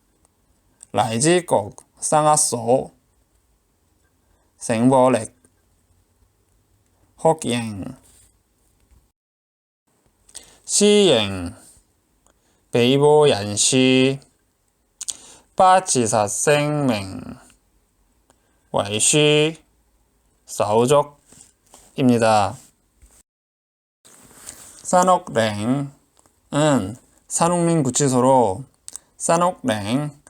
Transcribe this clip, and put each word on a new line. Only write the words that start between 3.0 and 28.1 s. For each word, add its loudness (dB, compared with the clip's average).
생보렉, 0
헉갱. -4
시행, 2
베이보얀시, 2
빠지사생맹, 0
와이시, 0
사오족입니다. 0
싸녹랭은 -2
산옥민 -2
구치소로 0